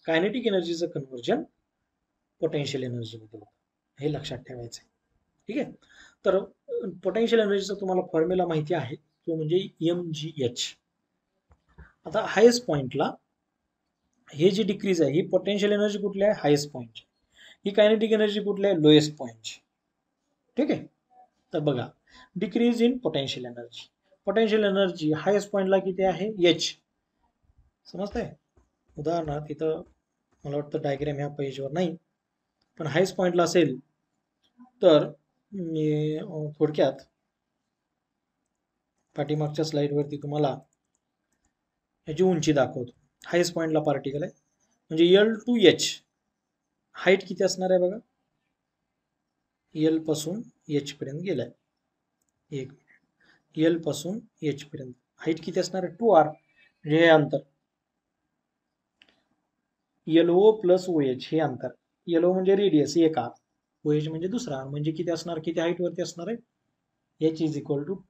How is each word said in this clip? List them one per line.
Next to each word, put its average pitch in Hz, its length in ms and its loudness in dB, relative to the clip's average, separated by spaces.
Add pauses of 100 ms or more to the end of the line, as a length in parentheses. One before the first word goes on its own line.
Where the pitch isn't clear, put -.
kinetic 196 400 0
एनर्जीचं 170 420 -2
conversion 139 540 -6 (1000)
potential 147 420 -4
एनर्जीमध्ये 113 560 -12
होतं, - 640 -20
हे 151 100 -2
लक्षात 135 260 -10
ठेवायचं 120 440 -16
आहे. - 60 -20 (580)
ठीक 226 160 -6
आहे, 151 100 -8 (520)
तर, 190 120 4
अ, 240 520 -6 (160)
potential 226 360 0
एनर्जीचा 196 340 -2
तुम्हाला 185 280 -2 (100)
formula 175 340 0
माहिती 156 280 -2
आहे, 139 220 -6
तो - 400 -8
म्हणजे 165 320 -2 (220)
एमजीएच. 156 760 -6 (1400)
आता 202 220 -2
highest 233 400 6
पॉइंटला 143 440 -2 (1200)
हे 156 200 4
जी 202 120 0
decrease 190 400 0
आहे, 135 100 2
ही 170 160 2
potential 196 440 0
energy 208 260 0
कुठली 196 260 -4
आहे? 208 120 4
Highest 147 340 0
पॉइंटची. 120 340 -16 (600)
ही 202 60 -4
kinetic 214 420 4
energy 208 300 0
कुठली 196 240 -2
आहे? 185 160 2
Lowest 151 340 6
पॉइंटची. - 440 -14 (960)
ठीक - 140 0
आहे, - 160 -4 (640)
तर 175 60 -4
बघा, 147 300 -2 (520)
decrease 226 460 0
in 247 60 4 (120)
potential 135 420 -4
energy. 120 380 -16 (400)
Potential 214 400 2
energy 180 480 0
highest 196 380 0
पॉइंटला 190 280 2
किती 190 260 -4
आहे? 185 240 0 (200)
एच. - 280 0 (1160)
समजतंय? 196 400 -8 (640)
उदाहरणार्थ, 151 520 -4
इथं 160 320 -4 (600)
मला 143 120 -6
वाटतं 147 260 -6
diagram 143 340 -4
ह्या 143 120 -4
पेजवर 135 420 -8
नाही, 175 260 -2 (840)
पण 165 80 -6
highest 175 300 0
पॉइंटला 180 260 2
असेल 165 360 2 (1040)
तर 165 280 6 (420)
मी, 156 640 -2
अ, 165 260 -10 (160)
थोडक्यात 151 460 0 (2000)
पाठीमागच्या 151 480 -4
स्लाइडवरती 147 520 -2
तुम्हाला 143 420 -2 (1500)
याची 156 140 0
उंची 170 300 2
दाखवतो. 127 400 0 (340)
Highest 175 280 0
पॉइंटला 160 260 0
particle 139 420 -2
आहे, 185 100 -8 (560)
म्हणजे 160 160 2 (100)
एल 214 180 6 (140)
टू 240 100 0
एच 175 280 6 (1080)
Height - 360 2
किती 196 160 -4
असणार 185 260 -2
आहे 185 100 4
बघा, 180 180 0 (1800)
एल 160 300 2
पासून 160 380 -4 (260)
एच 147 240 -4
पर्यंत 139 280 -10
गेलाय. 156 300 -4 (1000)
एक 135 180 -10
मिनिट, - 920 -20
L 165 240 2
पासून 175 360 -6 (240)
एच 147 220 -6
पर्यंत 131 280 -14 (240)
Height 160 280 -4
किती 185 160 -4
असणार 180 240 -4
आहे? 160 100 -8
टू 226 160 2
आर, 156 160 8
म्हणजे - 720 -4
हे 170 80 8
अंतर, 156 320 6 (2750)
एलओ 170 440 6 (100)
प्लस 180 280 4
ओएच 139 440 0
हे 156 80 2
अंतर. 131 280 -4 (380)
एलओ 170 260 2
म्हणजे 190 240 2
radius 156 400 2
एक 160 220 4
R, - 120 -4 (540)
ओएच 151 240 0
म्हणजे 160 200 -6
दुसरा 190 300 -6
आर, 135 100 -10
म्हणजे 147 240 -4
किती 175 180 -4
असणार, 165 340 -6
किती 170 160 -4
height 170 200 -2
वरती 175 220 -4
असणार 170 260 -10
आहे? 233 80 -6 (920)
H 160 160 0
is 151 180 0
equal 143 280 -4
to 190 60 -4 (160)